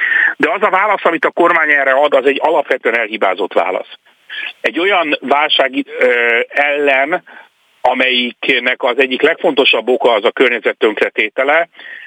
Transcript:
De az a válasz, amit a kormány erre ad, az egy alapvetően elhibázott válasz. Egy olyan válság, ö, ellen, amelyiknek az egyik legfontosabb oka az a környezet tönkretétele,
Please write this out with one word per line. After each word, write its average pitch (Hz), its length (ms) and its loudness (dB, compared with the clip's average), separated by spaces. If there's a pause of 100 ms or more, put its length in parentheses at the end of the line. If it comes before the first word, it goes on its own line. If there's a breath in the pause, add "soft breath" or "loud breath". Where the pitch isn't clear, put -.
(360 loud breath)
De 147 140 0
az 196 120 -2
a 208 80 2
válasz, 190 340 0
amit 170 200 0
a 160 60 2
kormány 170 400 2
erre 135 220 2
ad, 147 220 2
az 131 120 4
egy 139 160 0
alapvetően 135 560 0
elhibázott 104 540 -2
válasz. 92 460 -2 (600 loud breath)
Egy 117 180 -4
olyan 170 420 0
válság, 139 640 0 (120)
ö, 120 500 2
ellen, 143 720 0 (580 loud breath)
amelyiknek 127 1000 -2
az 123 160 -2
egyik 131 240 0
legfontosabb 139 640 0
oka 127 240 2
az 104 120 0
a 113 60 4
környezet 120 480 0
tönkretétele, 139 880 0 (380 loud breath)